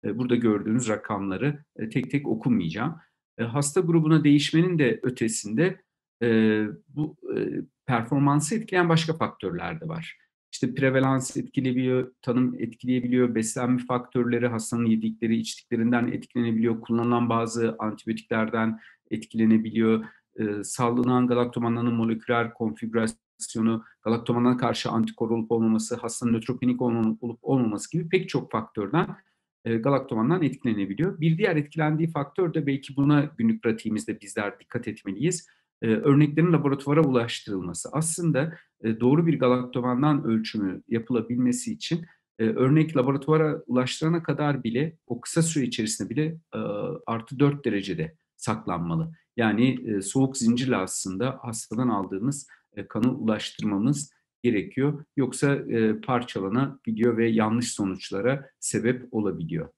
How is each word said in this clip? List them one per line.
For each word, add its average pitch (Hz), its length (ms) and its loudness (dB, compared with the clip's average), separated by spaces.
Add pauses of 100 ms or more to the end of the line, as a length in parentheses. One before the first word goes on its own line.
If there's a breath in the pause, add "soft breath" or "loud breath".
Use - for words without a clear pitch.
E, 110 140 -4
burada 123 180 0
gördüğünüz 110 520 0
rakamları, 104 760 -4 (120)
e, 110 120 -8
tek 127 220 -4
tek 143 180 -2
okumayacağım. 107 680 -2 (420 loud breath)
E, - 60 -2
hasta 143 360 0
grubuna 160 440 4
değişmenin 160 540 4
de 120 240 2
ötesinde, 120 840 -2 (380)
e, 110 400 4 (260)
bu, 151 280 -6 (200)
e, - 20 -2 (480)
performansı 139 680 2
etkileyen 180 340 0
başka 160 260 2
faktörler 87 680 -4
de 78 80 -10
var. 82 300 -10 (340 soft breath)
İşte - 220 -4
prevalans 131 600 2
etkileyebiliyor, 127 760 0 (100)
tanım 123 360 0
etkileyebiliyor, 123 760 0
beslenme 123 440 0
faktörleri, 123 680 0
hastanın 117 400 -2
yedikleri, 113 500 0
içtiklerinden 117 680 -2
etkilenebiliyor, 117 760 -2
kullanılan 120 480 0
bazı 117 500 0
antibiyotiklerden 113 1000 -2 (300 loud breath)
etkilenebiliyor, 110 920 2 (340 loud breath)
e, 104 260 -4
sağlanan 123 640 2
galaktomanların 120 680 0
moleküler 117 600 0
konfigürasyonu, 113 1300 -4 (180 loud breath)
galaktomanlara 120 540 2
karşı 117 340 -2
antikor 113 400 -2
olup 113 200 -2
olmaması, 113 460 2
hastanın 117 360 -4
nötropenik 123 500 -2
olma-, 113 380 0
olup 123 220 -8
olmaması 117 480 0
gibi 165 180 -4
pek 175 200 0
çok - 220 -4
faktörden, 110 680 -2 (480 soft breath)
e, 113 120 0
galaktomandan 135 640 2
etkilenebiliyor. 117 800 -2
Bir 160 180 2
diğer 190 180 2
etkilendiği 156 540 0
faktör 165 440 -2
de 147 120 -2
belki 135 300 -4
buna 143 240 6 (180)
günlük 113 240 2
pratiğimizde 110 580 -2
bizler 101 400 -6
dikkat - 280 -8
etmeliyiz. 107 580 -4 (360 soft breath)
E, 113 40 -2
örneklerin 147 680 6
laboratuvara 143 500 2
ulaştırılması. 110 880 -2
Aslında, 160 640 0 (260 loud breath)
e, 113 160 0
doğru 147 260 6
bir 143 120 2
galaktomandan 123 840 2
ölçümü 110 640 -2
yapılabilmesi 120 840 -2
için, 165 340 -6 (320 loud breath)
e, 113 60 0
örnek 139 520 4
laboratuvara 139 680 2
ulaştırana 156 560 0
kadar 147 420 -2
bile, 127 420 -2
o 120 140 -6
kısa - 220 0
süre 151 220 0
içerisinde 110 460 -4
bile, 143 140 0 (300)
e, 113 40 -4 (480)
artı 113 320 -6
dört 143 260 4
derecede 95 520 -4 (200)
saklanmalı. 85 760 -4 (240 loud breath)
Yani, 113 540 0
e, 101 120 -2
soğuk 131 340 0
zincirle 120 400 2
aslında 95 680 -4
hastadan 120 460 -4
aldığımız, 101 600 -4 (280 soft breath)
e, 101 120 -12
kanı 123 260 0
ulaştırmamız 110 960 -2 (300 soft breath)
gerekiyor. 127 600 -2 (120)
Yoksa, 139 380 0
e, 110 460 0
parçalanabiliyor 117 1160 -2
ve 117 120 2
yanlış 113 440 0
sonuçlara 101 800 -4 (100)
sebep 120 540 -4
olabiliyor. 82 640 -4